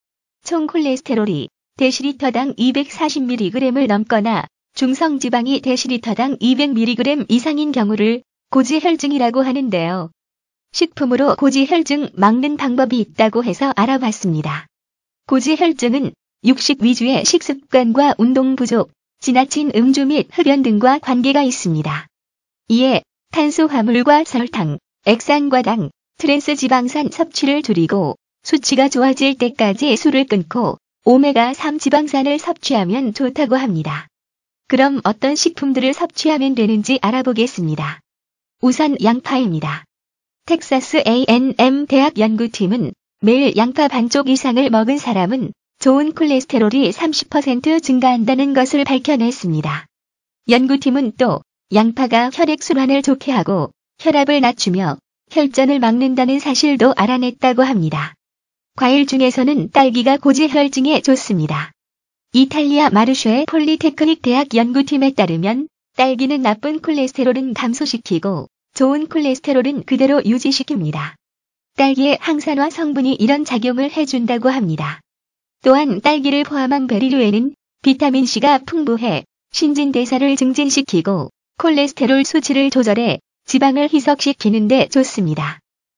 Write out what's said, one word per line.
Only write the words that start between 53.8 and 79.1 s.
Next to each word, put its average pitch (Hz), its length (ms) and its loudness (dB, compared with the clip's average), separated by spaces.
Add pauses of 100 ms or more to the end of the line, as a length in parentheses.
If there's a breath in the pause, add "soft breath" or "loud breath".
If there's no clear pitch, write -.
혈압을 294 420 2
낮추며 190 600 -2 (320)
혈전을 277 480 2
막는다는 254 600 0
사실도 269 560 2
알아냈다고 247 680 0
합니다. 160 500 -2 (600)
과일 269 320 2
중에서는 262 640 0
딸기가 262 460 4
고지혈증에 285 840 2
좋습니다. 156 720 -2 (640)
이탈리아 285 580 2
마르쉐 233 560 2
폴리테크닉 311 720 0
대학 262 320 0
연구팀에 269 600 2
따르면 196 540 -2 (280)
딸기는 262 480 0
나쁜 269 380 -2
콜레스테롤은 262 760 -2
감소시키고 202 920 -4 (280)
좋은 285 320 0
콜레스테롤은 269 800 -2
그대로 269 360 2
유지시킵니다. 208 920 -4 (640)
딸기의 269 440 2
항산화 294 480 -2
성분이 285 460 -2
이런 285 280 0
작용을 247 480 -2
해준다고 254 580 -2
합니다. 160 520 -4 (640)
또한 262 360 2
딸기를 285 440 0
포함한 269 420 -2
베리류에는 247 720 0 (260)
비타민 269 460 2
C가 269 320 2
풍부해 240 640 -4 (280)